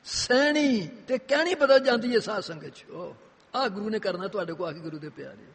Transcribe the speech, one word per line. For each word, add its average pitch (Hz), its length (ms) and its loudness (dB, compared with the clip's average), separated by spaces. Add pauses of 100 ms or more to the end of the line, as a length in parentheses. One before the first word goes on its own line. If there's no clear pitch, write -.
ਸਹਿਣੀ 269 840 2 (200)
ਤੇ 254 100 0
ਕਹਿਣੀ 320 360 0
ਬਦਲ 269 240 6
ਜਾਂਦੀ 247 360 2
ਹੈ 220 40 6
ਸਾਧ 202 240 -2
ਸੰਗਤ 156 240 -12
ਜੀ।" - 260 -18
ਉਹ 160 240 -12 (380)
ਆਹ 254 140 0
ਗੁਰੂ 208 220 -4
ਨੇ 220 80 -2
ਕਰਨਾ 190 300 -4
ਤੁਹਾਡੇ 175 240 -4
ਕੋਲ 170 160 -4
ਆ 151 40 -6
ਕੇ 160 60 -12
ਗੁਰੂ 160 200 -10
ਦੇ 151 100 -12
ਪਿਆਰੇ। - 360 -16 (100)